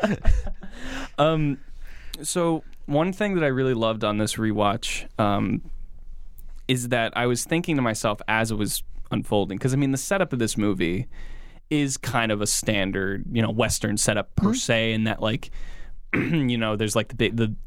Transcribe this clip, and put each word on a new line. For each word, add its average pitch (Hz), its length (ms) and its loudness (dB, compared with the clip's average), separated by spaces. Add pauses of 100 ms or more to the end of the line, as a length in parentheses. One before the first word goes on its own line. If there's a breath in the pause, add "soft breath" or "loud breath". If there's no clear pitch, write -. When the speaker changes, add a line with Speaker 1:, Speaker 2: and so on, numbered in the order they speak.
Speaker 1:
<laughs> 208 180 0 (1000 loud breath)
Um, 151 400 4 (640 loud breath)
so 165 420 0 (220)
one 156 280 2
thing 202 220 0
that 165 80 2
I 147 40 4
really 131 260 2
loved 113 300 2
on 104 140 2
this 107 180 0
rewatch, 104 720 0 (120)
um, 104 420 2 (1080)
is 123 220 0
that 117 280 0
I 120 80 2
was 123 200 2
thinking 165 300 0
to 135 60 2
myself 110 460 0
as 113 240 2
it 110 40 0
was 104 280 0 (280)
unfolding, 101 460 0
'cause, 127 160 0
I 135 40 2
mean, 139 140 2
the 131 60 0
setup - 360 0
of 123 60 -2
this 113 180 0
movie 98 500 0 (640 loud breath)
is 143 280 0
kind 113 340 0
of 104 100 0
a 104 60 0
standard, 98 840 0
you 117 100 2
know, 110 100 2
Western 107 460 0
setup - 380 0
per 196 140 4
Speaker 2:
Mm-hmm. 226 40 2
Speaker 1:
se, 113 400 2
in 110 120 0
that, 107 160 -2
like, 110 300 -2 (340 loud breath)
<clears throat> - 280 -10
you 131 440 0
know, 110 180 0
there's, 104 200 0
like, 110 140 2
the 113 60 -10
big, 113 220 2
the, 110 160 2 (140)